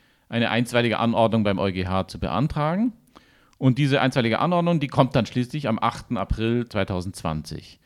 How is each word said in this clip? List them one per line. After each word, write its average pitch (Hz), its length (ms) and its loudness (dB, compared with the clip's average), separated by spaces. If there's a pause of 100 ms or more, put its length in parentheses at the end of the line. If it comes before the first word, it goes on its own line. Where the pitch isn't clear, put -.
(300)
eine 117 180 0
einstweilige 117 500 2
Anordnung 113 460 2
beim 98 140 2
E 98 100 0
U - 20 0
G 92 160 -2
H 92 220 -2
zu 90 100 -14
beantragen. 156 760 -2 (640)
Und 131 180 4
diese 143 240 2
einstweilige 117 380 2
Anordnung, 175 420 0
die 139 80 -2
kommt 131 260 2
dann 120 120 2
schließlich 131 420 -4
am 113 100 0
achten - 380 -2
April 113 500 -2
zweitausendzwanzig. 90 1200 -6